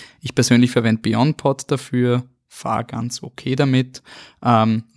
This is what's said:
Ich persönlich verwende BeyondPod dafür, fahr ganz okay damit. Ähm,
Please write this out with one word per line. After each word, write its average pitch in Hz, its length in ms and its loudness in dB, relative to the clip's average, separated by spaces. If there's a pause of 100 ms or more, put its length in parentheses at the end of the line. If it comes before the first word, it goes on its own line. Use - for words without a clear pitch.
(200)
Ich - 160 -6
persönlich 123 340 4
verwende 113 320 0
BeyondPod 135 680 0
dafür, 123 600 0 (180)
fahr 113 380 -6
ganz 117 400 -8
okay 127 320 -6
damit. 131 480 0 (360)
Ähm, 113 440 2 (120)